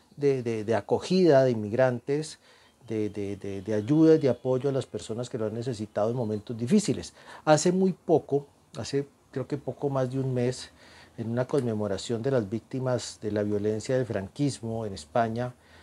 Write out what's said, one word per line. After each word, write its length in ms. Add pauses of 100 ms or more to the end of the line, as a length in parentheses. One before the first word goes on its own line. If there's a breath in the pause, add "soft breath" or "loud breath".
(160)
de, 260
de, 220
de 100
acogida 720
de 60
inmigrantes, 880 (500 soft breath)
de, 220
de, 260
de, 240
de 140
ayuda 400
y 40
de 120
apoyo 400
a 20
las 140
personas 420
que 80
lo 80
han 80
necesitado 560
en 80
momentos 400
difíciles. 560 (320 loud breath)
Hace 260
muy 220
poco, 540 (320)
hace 280 (240)
creo 160
que 120
poco 320
más 200
de 100
un 120
mes, 380 (480 loud breath)
en 100
una 180
conmemoración 760
de 80
las 180
víctimas 720
de 100
la 120
violencia 520
del 120
franquismo 800
en 80
España, 580 (300 soft breath)